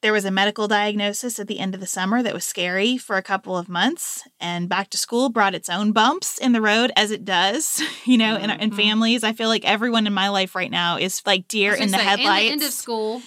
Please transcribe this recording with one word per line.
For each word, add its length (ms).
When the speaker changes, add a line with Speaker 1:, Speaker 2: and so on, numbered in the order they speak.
Speaker 1:
There 120
was 100
a 80
medical 380
diagnosis 680
at 80
the 120
end 160
of 60
the 40
summer 380
that 100
was 120
scary 520
for 200
a 40
couple 360
of 100
months, 560
and 300
back 220
to 60
school 300
brought 260
its 160
own 220
bumps 460
in 160
the 80
road, 340
as 160
it 140
does, 580
<laughs> 120
you 120
know, 200
in, 120
in 200
Speaker 2:
Mm-hmm. 100
Speaker 1:
families. 460
I 80
feel 160
like 160
everyone 420
in 60
my 160
life 260
right 160
now 240
is, 300
like, 240
deer 220
Speaker 2:
I 20
was 80
Speaker 1:
in 100
the 60
Speaker 2:
gonna 60
say, 60
Speaker 1:
headlights. 340
Speaker 2:
in 40
the 60
end 100
of 80
school. 560